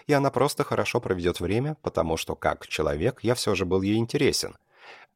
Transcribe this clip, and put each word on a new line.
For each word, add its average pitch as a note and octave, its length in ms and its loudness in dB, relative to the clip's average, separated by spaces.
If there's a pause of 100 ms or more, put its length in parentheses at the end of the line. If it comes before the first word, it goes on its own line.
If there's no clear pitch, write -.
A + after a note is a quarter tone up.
и D3 60 2
она C#3 160 4
просто C3+ 360 0
хорошо A2 340 0
проведет F2 400 -2
время, A#2+ 420 -2
потому E2 360 0
что, - 180 -6
как - 320 -2
человек, D#2 560 -2
я A2 100 2
все G#2+ 220 0
же G2 100 0
был F#2+ 160 2
ей G2+ 140 2
интересен. A#2 600 0 (580)